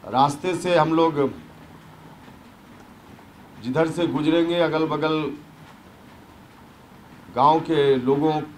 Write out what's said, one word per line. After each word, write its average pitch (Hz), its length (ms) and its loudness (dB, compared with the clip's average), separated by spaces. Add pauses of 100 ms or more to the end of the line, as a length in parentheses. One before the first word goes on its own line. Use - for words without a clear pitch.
रास्ते 143 480 0
से 175 200 0
हम 160 180 2
लोग 165 240 2 (2500)
जिधर 151 280 0
से 170 160 -2
गुजरेंगे, 160 520 0
अगल-बगल 156 600 -2 (2250)
गांव 151 240 4
के 143 360 2
लोगों 143 440 0 (180)